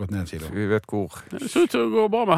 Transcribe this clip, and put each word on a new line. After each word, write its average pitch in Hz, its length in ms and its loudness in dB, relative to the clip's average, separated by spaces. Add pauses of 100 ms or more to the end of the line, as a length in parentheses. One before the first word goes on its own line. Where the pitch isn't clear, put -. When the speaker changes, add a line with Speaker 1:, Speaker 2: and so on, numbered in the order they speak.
Speaker 1:
gått 92 80 -6
ned 98 80 -2
en 90 160 -6
kilo. 80 100 -8
Speaker 2:
Så 92 140 -6
vi 104 80 -2
vet 107 180 0
hvor 101 220 -4 (240)
Speaker 3:
Det 262 180 -8
ser 349 140 4
ut 269 80 0
til 233 160 0
å - 80 -2
gå 220 160 4
bra 226 160 2
med 170 100 6